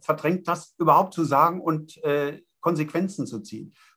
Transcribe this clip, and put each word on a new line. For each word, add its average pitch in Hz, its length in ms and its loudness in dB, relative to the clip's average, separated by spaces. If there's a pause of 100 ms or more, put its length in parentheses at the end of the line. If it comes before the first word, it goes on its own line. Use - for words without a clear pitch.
verdrängt, 160 480 -2
das 170 300 -4
überhaupt 170 360 4
zu 165 100 -2
sagen 160 360 2
und, 156 420 -6
äh, 143 400 -2 (180)
Konsequenzen 165 680 -4
zu 110 140 -10
ziehen. - 340 -16 (220)